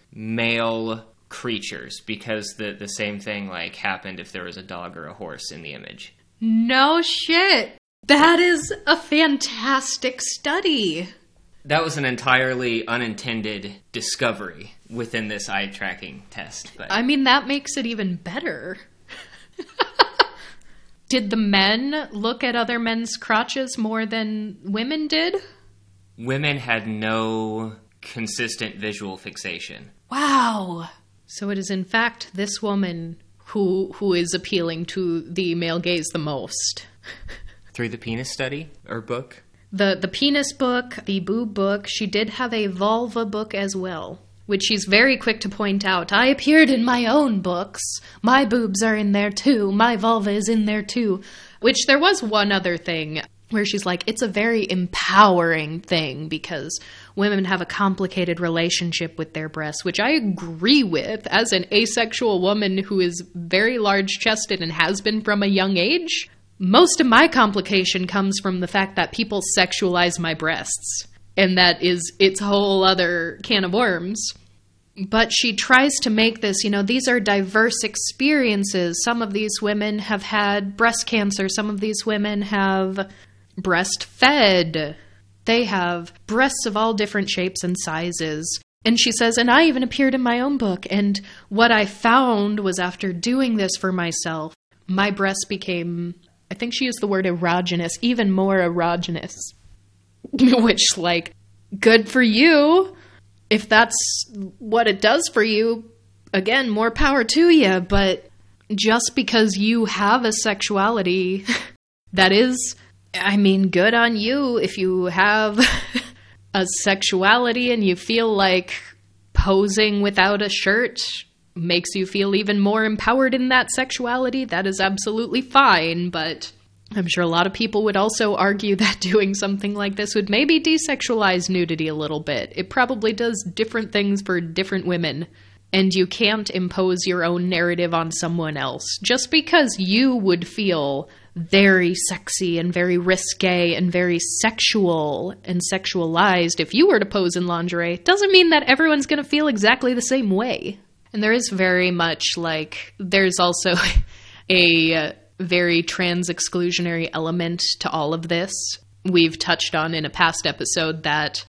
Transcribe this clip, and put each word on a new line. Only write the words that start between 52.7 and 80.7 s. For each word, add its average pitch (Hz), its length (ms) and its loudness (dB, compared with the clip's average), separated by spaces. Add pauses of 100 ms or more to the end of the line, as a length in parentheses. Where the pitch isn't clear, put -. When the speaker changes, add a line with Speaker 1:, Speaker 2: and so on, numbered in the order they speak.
Speaker 2:
thing 160 440 -6 (300)
where 208 140 0
she's 202 200 -4
like, 180 220 -2
"It's 220 140 -4
a 247 60 0
very 220 420 0
empowering 175 1120 2
thing 156 480 -4
because 156 500 -8 (360)
women 196 300 0
have 185 160 -2
a 175 40 -6
complicated 180 720 -2
relationship 170 800 -2
with 156 160 -8
their 156 160 -8
breasts," 151 340 -8
which 180 160 -2
I 226 120 2
agree 196 720 2
with 185 440 -4
as 226 260 2
an 180 180 0
asexual 220 720 0
woman 196 360 0
who 196 220 -2
is 175 240 -2 (100)
very 185 440 0
large-chested 202 840 0
and 165 100 -6
has 170 300 0
been 214 200 -2
from 208 220 2
a 196 40 2
young 190 300 2
age. 320 520 0 (280)
Most 233 440 6
of 277 60 2
my 247 200 6
complication 196 800 0
comes 196 340 0
from 185 180 -2
the 180 80 -4
fact 196 280 -2
that 170 160 0
people 214 300 -4 (160)
sexualize 180 640 0
my 165 140 -2
breasts. - 720 -6 (320)
And 185 200 2
that 175 260 4
is 175 340 -2
its 190 220 4
whole 202 460 2
other 175 580 0
can 202 220 0
of 175 80 -4
worms. 202 580 -2 (800)
But 226 240 0
she 233 200 0
tries 262 380 4 (120)
to 240 60 0
make 220 300 2
this, 196 240 -2
you 214 60 0
know, 202 120 0
these 247 280 0
are 247 100 4
diverse 208 640 2
experiences. 208 1200 0
Some 233 180 0
of 208 120 -4
these 214 280 -2
women 208 380 0
have 208 240 -4
had 202 540 -2